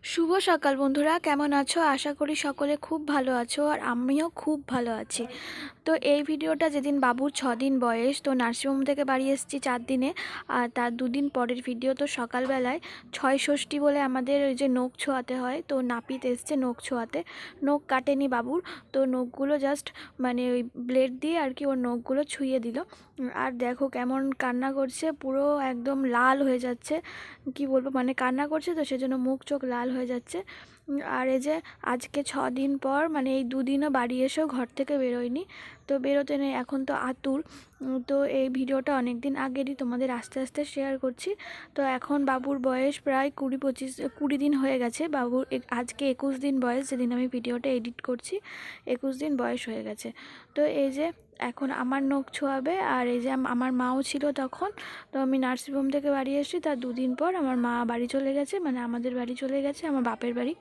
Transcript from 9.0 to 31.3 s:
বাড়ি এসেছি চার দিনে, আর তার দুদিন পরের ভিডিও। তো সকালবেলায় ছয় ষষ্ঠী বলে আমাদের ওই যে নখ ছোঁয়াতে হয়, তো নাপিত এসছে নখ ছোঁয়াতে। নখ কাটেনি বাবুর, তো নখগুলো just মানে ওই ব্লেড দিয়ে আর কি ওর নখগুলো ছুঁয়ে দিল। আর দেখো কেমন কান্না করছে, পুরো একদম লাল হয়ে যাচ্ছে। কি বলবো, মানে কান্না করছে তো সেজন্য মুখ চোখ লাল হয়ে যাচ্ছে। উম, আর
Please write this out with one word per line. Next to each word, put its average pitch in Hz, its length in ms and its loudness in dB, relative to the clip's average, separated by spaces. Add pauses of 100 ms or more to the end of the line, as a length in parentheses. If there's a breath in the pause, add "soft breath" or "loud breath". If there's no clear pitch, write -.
বাড়ি 262 240 2
এসেছি - 320 -4
চার 247 140 0 (100)
দিনে, 262 200 2 (460 loud breath)
আর 247 100 2 (100)
তার 240 140 0 (100)
দুদিন 262 260 0 (100)
পরের 247 320 0
ভিডিও। 254 320 0
তো 285 40 2 (140)
সকালবেলায় 254 600 0 (360 loud breath)
ছয় 269 300 4
ষষ্ঠী 294 380 0
বলে 285 140 6 (100)
আমাদের 262 300 2 (100)
ওই 269 120 2
যে 277 60 2 (100)
নখ 254 140 0 (120)
ছোঁয়াতে 254 400 -2
হয়, 254 160 -2 (100)
তো 285 60 0 (160)
নাপিত 247 320 -4 (100)
এসছে 247 220 -2 (100)
নখ 240 120 0 (100)
ছোঁয়াতে। 240 340 -4 (460 loud breath)
নখ 285 140 4 (120)
কাটেনি 269 420 2
বাবুর, 247 260 0 (320 loud breath)
তো 269 60 2 (160)
নখগুলো 254 400 0 (100)
just 285 220 0 (380 loud breath)
মানে 247 180 0 (120)
ওই 247 80 2 (260)
ব্লেড 254 240 4 (100)
দিয়ে 320 220 2
আর 262 120 0
কি - 140 -6
ওর 262 160 2
নখগুলো 240 360 0 (100)
ছুঁয়ে 262 340 0
দিল। 233 120 -4 (680 loud breath)
আর 262 60 0 (140)
দেখো 247 220 0 (100)
কেমন 254 260 0 (200)
কান্না 254 360 0
করছে, 269 280 -2 (160)
পুরো 269 220 0 (260)
একদম 254 280 -2 (160)
লাল 254 220 6 (100)
হয়ে 254 200 2
যাচ্ছে। 247 280 -4 (640 loud breath)
কি 285 160 -2
বলবো, 262 160 4 (100)
মানে 254 140 2 (100)
কান্না 254 300 2
করছে 311 260 0
তো 311 120 2
সেজন্য 262 240 0 (120)
মুখ 262 120 0 (120)
চোখ 285 100 0 (120)
লাল 240 240 -2
হয়ে 254 160 -2
যাচ্ছে। 247 260 -6 (500 loud breath)
উম, 277 120 -2 (180)
আর 254 80 0 (100)